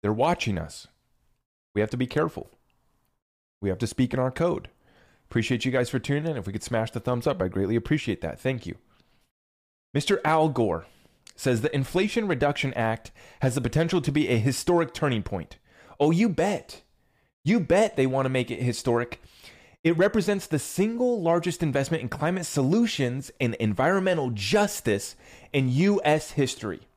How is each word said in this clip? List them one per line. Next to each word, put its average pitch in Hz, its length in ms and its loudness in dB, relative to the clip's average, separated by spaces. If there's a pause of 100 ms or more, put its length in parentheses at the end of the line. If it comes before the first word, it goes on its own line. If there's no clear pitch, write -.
They're 104 100 2
watching 120 460 0
us. - 300 -10 (840)
We 104 80 0
have 107 100 0
to 127 60 -4
be 127 120 -2
careful. - 420 -2 (1120)
We 98 60 0
have 95 100 -2
to 113 80 -2
speak 127 260 0
in - 60 -2
our 127 140 0
code. - 380 -2 (580)
Appreciate 117 360 0
you 131 60 0
guys 123 180 0
for 131 120 -2
tuning 143 280 -2
in. 151 80 -4
If 98 100 -8
we 98 60 -8
could 104 120 -8
smash 110 260 -2
the - 80 -8
thumbs 123 300 -2
up, 95 120 -2
I'd 92 120 -2
greatly 98 240 0
appreciate 113 460 -2
that. 73 180 -8
Thank 127 260 -4
you. - 80 -10 (1200)
Mister 170 300 2
Al 156 240 4
Gore 107 380 0 (500)
says, 123 240 0
"The 143 120 -2
Inflation 196 540 0
Reduction 143 480 0
Act - 380 -2 (280)
has 127 140 0
the 135 60 0
potential 165 400 0
to 143 100 -2
be 147 180 0
a 120 100 2
historic 143 540 2
turning 123 300 -2
point." - 360 -8 (420)
Oh, 147 100 6
you 190 180 4
bet. 180 540 -2 (600)
You 208 160 4
bet 185 360 4
they 135 100 4
want 135 200 0
to 131 40 0
make 127 200 0
it 110 100 -6
historic. 120 640 0 (640)
It 165 120 4
represents 196 520 0
the 151 100 0
single 233 640 0
largest 170 400 0
investment 143 400 0
in 123 60 -6
climate 170 380 -2
solutions 139 840 0 (100)
and 117 140 0
environmental 151 760 0
justice 113 840 0 (380)
in 135 180 0
U 185 340 4
S 151 280 2
history. 120 480 -2 (160)